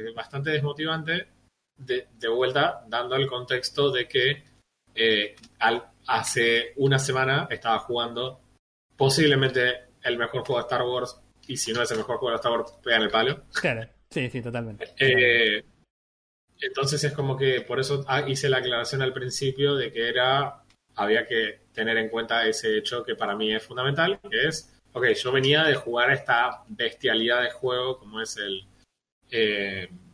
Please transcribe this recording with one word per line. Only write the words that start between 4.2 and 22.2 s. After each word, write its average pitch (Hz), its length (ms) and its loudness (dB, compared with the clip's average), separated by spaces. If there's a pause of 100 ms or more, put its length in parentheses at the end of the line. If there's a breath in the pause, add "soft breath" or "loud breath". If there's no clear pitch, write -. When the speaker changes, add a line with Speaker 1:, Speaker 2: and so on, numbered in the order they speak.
Speaker 1:
eh, 110 420 2 (240)
al, 117 240 2 (240)
hace 117 720 2
una 139 220 4
semana 135 500 0
estaba 113 300 0
jugando 120 600 -4 (560)
posiblemente 135 920 4 (180)
el 120 140 -2
mejor 120 280 -2
juego 127 120 -2
de 117 100 -2
Star 123 160 -2
Wars, 123 360 -4 (280)
y 123 100 -8
si - 160 -4
no 120 80 0
es 113 100 0
el 113 60 -2
mejor 113 200 -4
juego 123 140 -2
de 113 60 0
Star 120 140 0
Wars, - 220 -2 (100)
pega 117 140 2
en 110 60 4
el 104 60 0
palo. 123 340 2 (100)
Speaker 2:
Claro, 117 360 -2 (200)
sí, 127 200 -4
sí, 123 120 -6
totalmente. 117 580 -8
Speaker 1:
Eh, 120 640 4 (1000)
entonces 139 420 -2
es 143 100 0
como 135 220 -2
que 131 260 2
por 123 180 -4
eso, 139 280 -2
ah, 135 200 2
hice 135 220 0
la 131 100 2
aclaración 123 420 -2
al 127 120 0
principio 135 640 -2
de 120 160 -2
que 113 160 -2
era, 127 560 0 (320)
había 107 320 2
que 113 460 -2
tener 113 240 0
en 110 120 0
cuenta 113 380 0